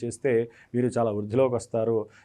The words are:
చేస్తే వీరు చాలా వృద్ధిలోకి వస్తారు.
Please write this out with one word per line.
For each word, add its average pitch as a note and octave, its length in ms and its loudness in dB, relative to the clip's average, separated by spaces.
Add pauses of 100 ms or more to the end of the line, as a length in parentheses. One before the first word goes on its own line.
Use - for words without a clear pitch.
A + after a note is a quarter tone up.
చేస్తే A#2 440 0 (260)
వీరు B2 120 2
చాలా A#2 240 0
వృద్ధిలోకి G#2+ 440 0
వస్తారు. A2+ 520 -2 (180)